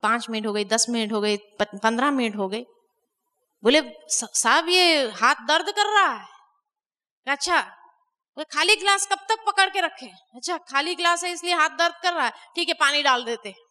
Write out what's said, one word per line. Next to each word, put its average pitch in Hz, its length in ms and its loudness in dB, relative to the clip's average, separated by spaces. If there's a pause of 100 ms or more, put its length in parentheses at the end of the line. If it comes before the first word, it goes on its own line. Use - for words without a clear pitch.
पाँच 226 280 -2
मिनट 220 160 -4
हो 208 60 -4
गए, 208 120 -2
दस 220 240 0
मिनट 226 240 -2
हो 214 80 -2
गए, 208 160 0
प-, 202 460 -6
पन्द्रह 233 280 2
मिनट 233 260 -2
हो 196 120 -2
गए। 226 160 -8 (1000)
बोले, 277 180 6 (240)
"स-, - 320 -4
साहब, 294 300 2
ये 330 420 4
हाथ 220 240 2
दर्द 302 360 0
कर 415 240 0
रहा 370 180 4
है।" 202 160 -12 (1000)
"अच्छा।" 285 340 0 (760)
बोले, 302 80 -10
"खाली 339 320 2
ग्लास 392 300 0
कब 392 120 -2 (100)
तक 440 180 -2
पकड़ 381 240 2
के 381 100 -4
रखें?" 285 320 -6 (220)
"अच्छा, 320 240 -6
खाली 311 360 -4
ग्लास 349 300 0
है 359 80 -4
इसलिए 349 220 -4
हाथ 320 160 2
दर्द 339 320 0
कर 359 100 0
रहा 311 140 -2
है, 220 60 -2 (220)
ठीक 349 140 -4
है, 320 60 0
पानी 294 280 0
डाल 254 220 2
देते 226 240 -8
हैं।" 185 100 -18 (120)